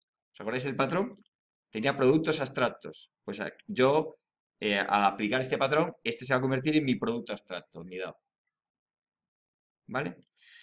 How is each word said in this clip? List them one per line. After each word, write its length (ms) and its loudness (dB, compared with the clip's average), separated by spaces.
¿Recordáis 260 -4
el 100 -4
patrón? 460 -2
Tenía 260 -2
productos 440 4
abstractos. 720 -4
Pues, 180 -8
a-, 120 -8
yo, 500 2
eh, 200 0
al 240 2
aplicar 380 2
este 160 -2
patrón, 360 2
este 220 -6
se 80 -2
va 60 4
a 20 -2
convertir 360 0
en 80 2
mi 100 2
producto 380 -4
abstracto, 480 -12
en 60 -14
mi 100 -12
dao. 200 -8
¿Vale? 280 -6